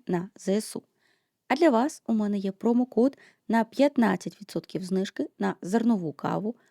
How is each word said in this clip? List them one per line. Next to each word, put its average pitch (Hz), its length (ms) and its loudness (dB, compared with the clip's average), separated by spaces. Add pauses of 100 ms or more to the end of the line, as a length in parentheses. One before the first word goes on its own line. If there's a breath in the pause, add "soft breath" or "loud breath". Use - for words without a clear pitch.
на 180 280 -4
З - 140 -8
С 208 260 -2
У. - 60 -10 (720)
А 254 40 2
для 320 140 4
вас 247 380 0
у 233 60 0
мене 208 240 0
є 196 140 -4
промокод 247 680 0 (300 soft breath)
на 226 160 2
п'ятнадцять 226 800 0
відсотків - 420 -8
знижки 190 460 -4 (100)
на 196 220 -2
зернову 196 520 0
каву, 175 420 -4 (160)